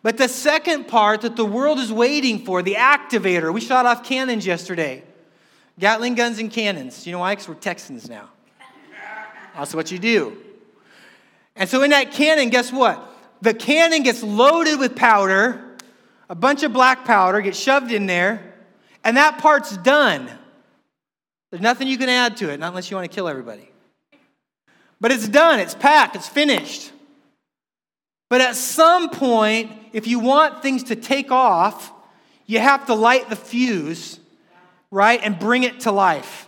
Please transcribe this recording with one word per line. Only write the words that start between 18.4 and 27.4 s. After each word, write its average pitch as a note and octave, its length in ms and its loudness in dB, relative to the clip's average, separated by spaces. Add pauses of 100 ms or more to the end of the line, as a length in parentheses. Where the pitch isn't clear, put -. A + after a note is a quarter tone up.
And A#3 140 2
that D4+ 200 4
part's C#4+ 400 2
done. F3+ 540 2 (1200)
There's F3 100 -10
nothing B3 260 0
you C4 100 -4
can B3+ 120 -2
add B3 280 0
to F3+ 120 -6
it, C#3+ 100 -8
not E3 100 -8
unless F3+ 200 -12
you G3 80 -10
want F3 140 -10
to - 20 -20
kill F#3+ 140 -6
everybody. A#2 420 -12 (1300)
But A#3 120 0
it's A3 160 0
done. C#4+ 320 6
It's - 160 -6
packed. C#4+ 400 6
It's F3 120 -14
finished. C#4 640 -2 (1400)